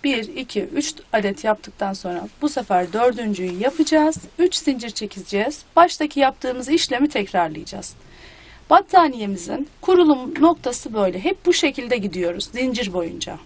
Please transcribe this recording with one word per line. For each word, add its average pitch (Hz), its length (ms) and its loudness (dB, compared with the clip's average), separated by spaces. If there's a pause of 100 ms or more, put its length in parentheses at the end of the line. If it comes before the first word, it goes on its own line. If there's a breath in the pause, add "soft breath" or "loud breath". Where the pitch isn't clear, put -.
Bir, 240 320 -2
iki, 247 260 -6
üç - 320 -4 (180)
adet 196 320 -2
yaptıktan 208 480 -2
sonra 185 360 -8 (140)
bu 294 60 0
sefer 180 440 0
dördüncüyü 214 640 0
yapacağız. 302 580 2 (220)
Üç 359 160 2
zincir 240 360 -2
çekeceğiz. 202 720 -4 (140)
Baştaki 320 440 4
yaptığımız 254 480 0
işlemi 285 400 2
tekrarlayacağız. 180 840 -4 (760 loud breath)
Battaniyemizin 262 1000 2 (120)
kurulum 311 600 4
noktası 277 540 2
böyle. 190 300 0
Hep 381 220 -2
bu 349 60 4
şekilde 254 440 0
gidiyoruz 180 560 -4
zincir 240 400 -2
boyunca. 170 540 -6